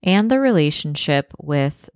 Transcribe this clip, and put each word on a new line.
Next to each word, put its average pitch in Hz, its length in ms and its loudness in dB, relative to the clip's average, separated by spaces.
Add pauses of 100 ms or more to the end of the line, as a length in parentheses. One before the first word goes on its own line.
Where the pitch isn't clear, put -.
and 202 260 2
the 262 80 2
relationship 151 1000 0
with 147 600 -4